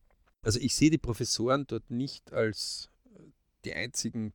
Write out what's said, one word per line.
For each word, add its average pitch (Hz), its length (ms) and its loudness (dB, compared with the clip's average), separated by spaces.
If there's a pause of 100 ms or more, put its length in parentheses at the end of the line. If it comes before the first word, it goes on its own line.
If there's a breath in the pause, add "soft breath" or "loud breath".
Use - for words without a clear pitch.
(420)
also 113 160 2
ich 120 160 0
sehe 156 160 8
die 160 80 4
Professoren 123 680 0
dort 117 220 -6
nicht 123 420 -6
als - 580 -2 (760)
die - 80 -8
einzigen, 110 640 -4